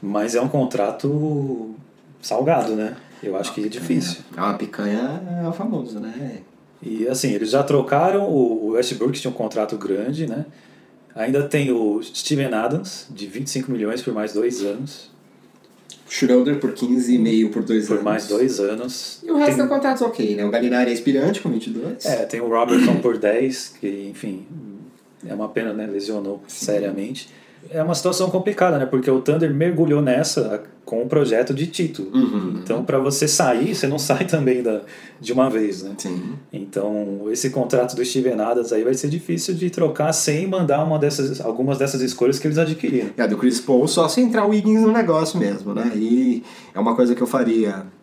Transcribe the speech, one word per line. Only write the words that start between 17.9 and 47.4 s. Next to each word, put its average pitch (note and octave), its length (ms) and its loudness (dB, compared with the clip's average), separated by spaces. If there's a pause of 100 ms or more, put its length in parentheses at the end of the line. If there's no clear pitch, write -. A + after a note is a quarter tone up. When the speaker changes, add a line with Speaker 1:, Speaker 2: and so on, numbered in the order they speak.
Speaker 2:
anos. G2+ 100 0
Speaker 1:
mais G#2 240 0
dois A2 320 2
anos. A2 640 -4
Speaker 2:
E E4+ 60 -4
o D#4+ 60 2
resto C#4+ 200 4
Speaker 1:
Tem B3+ 80 2
Speaker 2:
é B3+ 40 0
contratos C4+ 340 0
ok, A2 340 0
né? G2+ 80 -2
O G#2 60 0
Gallinari A#2+ 400 2
é A#2+ 40 0
expirante C#3 460 0
com - 80 -4
vinte A2+ 200 -4
e - 20 -6
dois. A#2+ 340 -8
Speaker 1:
É, B2+ 220 0
tem A2+ 140 -6
o A#2+ 80 -4
Robertson A#2 480 4
por A#2 220 2
dez, A#2+ 640 0
que, G2 300 -6
enfim, F#2+ 340 -10 (800)
é G#2+ 80 -8
uma G#2+ 140 -6
pena, A2+ 240 -4
né? G#2+ 140 -6
Lesionou G2+ 600 -6
Speaker 2:
Sim. - 200 -10
Speaker 1:
seriamente. G2+ 640 -4 (400)
É D#3+ 140 -4
uma E3 140 0
situação F3+ 340 0
complicada, F#3 480 2
né? C3 80 0
Porque B2+ 240 2
o C3 100 4
Thunder D3+ 320 2
mergulhou D3+ 480 4
nessa B2+ 640 2 (220)
com A2+ 180 -2
um - 60 -4
projeto C3 440 4
de C#3+ 140 0
título. D#3 480 -4
Speaker 2:
Uhum. G2+ 480 2
Speaker 1:
Então, A2+ 220 -2
pra - 120 0
você C#3 300 2
sair, B2+ 480 2
você - 140 -2
não D3 100 -2
<laughs> - 0 -
sai C#3+ 260 2
também C3 380 2
da, G#2+ 200 0 (380)
de A#2 120 -6
uma C3 180 4
vez, G#2 320 -2
né? G2 160 -12
Speaker 2:
Sim. F#2+ 360 -8 (180)
Speaker 1:
Então, G2+ 760 -4
esse A#2+ 220 -2
contrato B2 460 0
do B2 80 -2
Steven B2+ 360 0
Adams A#2 320 0
aí A2 120 2
vai B2+ 100 2
ser C#3 140 -2
difícil E3+ 440 -4
de F3+ 160 -2
trocar D#3+ 440 0
sem D#3 340 0
mandar D#3 380 0
uma D#3 120 0
dessas, C#3+ 440 0
algumas B2+ 360 -2
dessas C3+ 260 -2
escolhas C3 360 2
que - 80 -4
eles D3+ 100 2
adquiriram. D#3 600 0
Speaker 2:
É, A#2 100 2
do G#2 100 0
Chris A#2+ 220 2
Paul C3+ 300 4
só E3 180 2
se D3+ 140 0
entrar A3+ 260 4
o G#3 40 2
Wiggins G#3+ 320 4
no A3 100 6
negócio E3 440 2
mesmo, G2+ 380 -2
né? A2+ 220 0
E A#2+ 480 2 (280)
é F#2 60 -8
uma A2+ 160 2
coisa A#2+ 220 4
que A#2+ 40 -4
eu B2 60 0
faria A2 580 0 (180)